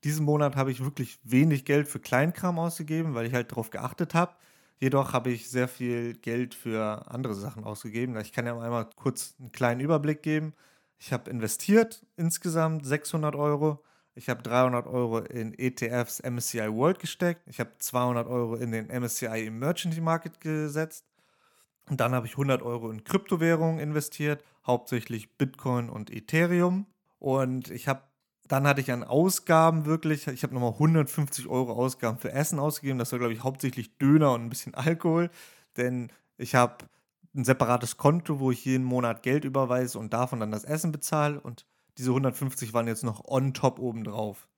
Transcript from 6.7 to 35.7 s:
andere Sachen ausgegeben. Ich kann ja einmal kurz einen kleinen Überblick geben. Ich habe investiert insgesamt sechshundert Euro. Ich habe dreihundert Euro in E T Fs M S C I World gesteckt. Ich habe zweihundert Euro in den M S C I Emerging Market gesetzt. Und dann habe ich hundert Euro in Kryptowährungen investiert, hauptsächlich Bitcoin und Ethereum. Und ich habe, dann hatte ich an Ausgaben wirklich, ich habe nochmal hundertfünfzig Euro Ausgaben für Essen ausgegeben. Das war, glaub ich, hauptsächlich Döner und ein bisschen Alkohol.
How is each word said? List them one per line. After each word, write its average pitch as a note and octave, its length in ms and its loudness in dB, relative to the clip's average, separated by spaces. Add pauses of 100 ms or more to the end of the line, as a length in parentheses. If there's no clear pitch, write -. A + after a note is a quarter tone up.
andere B2 240 -4
Sachen G#2+ 260 -10
ausgegeben. A2 560 -6
Ich G#2+ 140 -10
kann A#2+ 120 -4
ja A#2+ 140 -6
einmal A#2 380 -4
kurz - 420 -6
einen B2+ 140 -20
kleinen A#2+ 280 0
Überblick D3+ 440 0
geben. D#3 280 -2 (460)
Ich - 140 -8
habe - 180 -6
investiert G3+ 760 2 (120)
insgesamt D#3+ 680 -2
sechshundert D3 520 -2
Euro. D3 480 0 (320)
Ich - 120 -12
habe A#2+ 140 -2
dreihundert B2 460 2
Euro A#2 320 0
in A2+ 360 -8
E B2+ 140 0
T B2 180 -4
Fs A#2+ 300 -2
M B2 200 -4
S A#2+ 100 -4
C A#2+ 100 -4
I A2 140 -2
World C#3+ 260 2
gesteckt. F3 480 -4
Ich - 140 -10
habe A#2 180 -4
zweihundert B2 480 0
Euro A#2+ 300 -2
in A#2 160 -4
den A2 180 -6
M B2 140 -4
S A#2 100 -4
C - 120 -6
I A2+ 200 -4
Emerging D#3+ 560 -4
Market E3 380 -2
gesetzt. D#3 680 -4 (840)
Und C#3 120 -2
dann B2 140 2
habe A#2+ 120 -2
ich - 100 -12
hundert C3 260 2
Euro A#2 280 -6
in A2 120 -10
Kryptowährungen E3 760 2
investiert, D3 640 -2 (200)
hauptsächlich A#2+ 720 -2
Bitcoin B2+ 540 -2
und A2+ 220 -10
Ethereum. F3 760 2 (320)
Und C3 500 -2
ich G#2+ 200 -8
habe, C#3 140 0 (440)
dann C#3 220 4
hatte C#3 120 4
ich B2+ 120 -2
an A#2+ 100 -2
Ausgaben D#3+ 840 4
wirklich, D#3 420 0
ich C3 160 -6
habe B2+ 100 -4
nochmal B2 240 0
hundertfünfzig D3 680 2
Euro B2+ 240 0
Ausgaben A#2 460 0
für - 120 -6
Essen D3 300 -2
ausgegeben. C#3 400 -2
Das A2+ 100 -4
war, B2 80 -4
glaub A#2+ 140 0
ich, A2+ 100 -8
hauptsächlich C3 560 -6
Döner C#3+ 360 8
und A#2 80 -4
ein A#2 80 -6
bisschen - 240 -10
Alkohol. E3 560 2 (460)